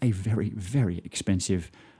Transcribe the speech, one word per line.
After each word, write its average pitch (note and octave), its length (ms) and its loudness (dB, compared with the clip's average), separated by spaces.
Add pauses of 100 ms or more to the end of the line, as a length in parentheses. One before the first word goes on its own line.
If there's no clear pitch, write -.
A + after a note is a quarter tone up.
a B2+ 80 4
very, G#2+ 400 0
very G2 560 0
expensive, F#2 680 0 (280)